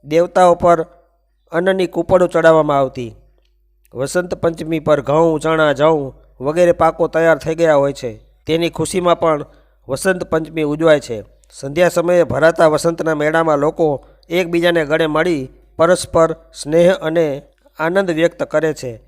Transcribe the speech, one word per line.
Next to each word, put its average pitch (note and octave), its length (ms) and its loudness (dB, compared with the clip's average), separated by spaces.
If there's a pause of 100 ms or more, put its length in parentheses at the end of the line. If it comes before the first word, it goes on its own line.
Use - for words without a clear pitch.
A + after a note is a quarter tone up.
દેવતાઓ F3 500 2
પર E3+ 300 2 (640)
અન્નની F#3 360 -2
કૂપળો F3+ 400 0
ચડાવવામાં D#3+ 520 4
આવતી. B2+ 360 -6 (760)
વસંત F3 420 -4
પંચમી E3 440 -4
પર D3 220 0
ઘઉં, D#3 380 0
ચણા, D#3 340 0
જવ C#3+ 400 0 (280)
વગેરે E3+ 300 2
પાકો E3 360 0
તૈયાર D#3+ 300 2
થઈ D#3+ 180 -6
ગયા D#3+ 200 2
હોય C#3 180 0
છે. A2+ 260 -12 (280)
તેની E3 220 -2
ખુશીમાં F3 500 -2
પણ D#3+ 260 -2 (420)
વસંત F3+ 360 -2
પંચમી D#3+ 400 -4
ઉજવાય D3+ 360 2
છે. A2+ 240 -12 (280)
સંધ્યા C#3+ 380 0
સમયે E3+ 340 2
ભરાતા D3+ 440 2
વસંતના D#3 480 -2
મેળામાં D#3 420 0
લોકો D3+ 480 -2 (240)
એકબીજાને E3+ 560 0
ગળે D#3+ 220 -2
મળી D#3 420 -2 (260)
પરસ્પર E3 600 0 (180)
સ્નેહ E3+ 400 2
અને D#3 480 -4 (380)
આનંદ F3 320 -2
વ્યક્ત D#3+ 320 -2
કરે D#3 300 -2
છે. A#2+ 340 -12